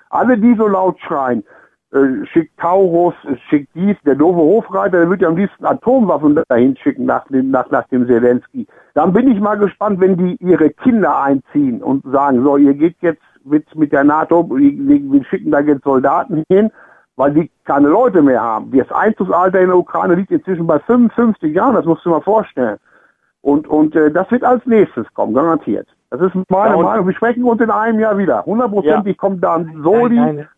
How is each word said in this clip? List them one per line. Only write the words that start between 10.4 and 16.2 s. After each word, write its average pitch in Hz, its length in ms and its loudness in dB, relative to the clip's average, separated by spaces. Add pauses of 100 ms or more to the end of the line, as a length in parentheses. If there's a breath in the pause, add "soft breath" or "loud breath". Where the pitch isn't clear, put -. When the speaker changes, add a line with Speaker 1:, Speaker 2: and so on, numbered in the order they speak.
Speaker 1:
ihre 160 260 2
Kinder 175 520 0
einziehen 139 600 -2
und 135 280 -4
sagen, 135 320 0
so, 139 140 2
ihr 139 180 4
geht 160 260 -2
jetzt 170 220 -4 (220)
mit, 151 300 -4
mit 151 180 -2
der 139 120 2
nato, 156 460 2
wir, 127 80 -4 (540)
wir 139 140 2
schicken 190 240 -6
da 143 100 2
jetzt 147 240 0
Soldaten 143 640 0